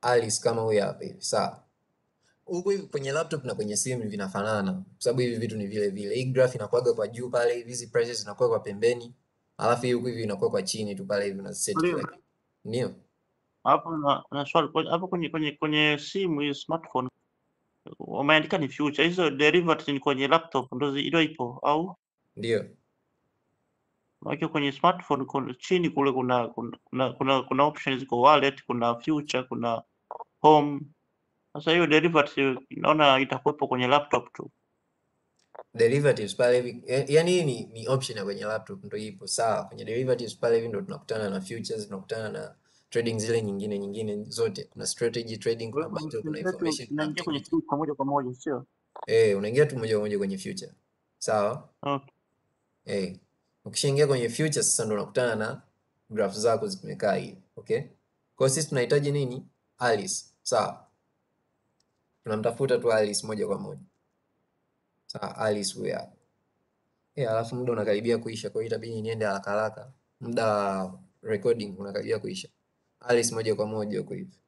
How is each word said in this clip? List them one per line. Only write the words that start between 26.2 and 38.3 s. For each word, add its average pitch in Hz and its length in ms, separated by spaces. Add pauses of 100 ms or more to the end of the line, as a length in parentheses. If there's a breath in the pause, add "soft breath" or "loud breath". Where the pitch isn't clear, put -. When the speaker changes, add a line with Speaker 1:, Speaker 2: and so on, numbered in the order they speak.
Speaker 2:
kuna, 117 380
kuna, 127 280
kuna, 135 300
kuna 135 200
options 143 360
ziko 120 220
wallet, 139 440
kuna 117 300
future, 143 480
kuna 117 400 (580)
home. 147 400 (720)
Sasa 151 180
hiyo 170 160
derivative 151 720 (100)
naona 147 500
itakuwepo 139 480
kwenye 127 200
laptop 147 460
tu. - 180 (1200)
Speaker 1:
Derivatives 117 600
pale 123 260
hivi, 120 300
ya-, 135 160
yani 160 240
hii 180 120
ni, 117 220
ni 113 220
option 131 300
ya 101 60
kwenye 101 220